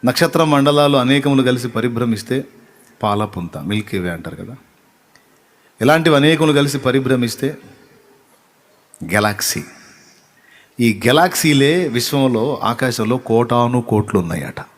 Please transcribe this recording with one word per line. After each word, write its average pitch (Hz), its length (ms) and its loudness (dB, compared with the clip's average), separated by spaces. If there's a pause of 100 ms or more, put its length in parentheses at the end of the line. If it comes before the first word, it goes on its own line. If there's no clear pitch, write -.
నక్షత్ర 165 380 2
మండలాలు 143 540 4
అనేకములు 135 460 2
కలిసి 123 240 0
పరిభ్రమిస్తే 117 800 -4 (580)
పాలపుంత, 101 540 -4
మిల్కీ 101 420 -6
వే 90 100 -6
అంటారు 82 260 -10
కదా. - 200 -16 (1300)
ఇలాంటివి 156 340 2
అనేకములు 151 380 4
కలిసి 143 260 0
పరిభ్రమిస్తే 127 800 -2 (1500)
గెలాక్సీ. 101 600 -2 (1160)
ఈ 110 280 2
గెలాక్సీలే 156 800 2
విశ్వంలో, 127 760 -2
ఆకాశంలో 120 540 -2
కోటాను 120 640 0
కోట్లు 104 380 0
ఉన్నాయట. 82 440 -8 (140)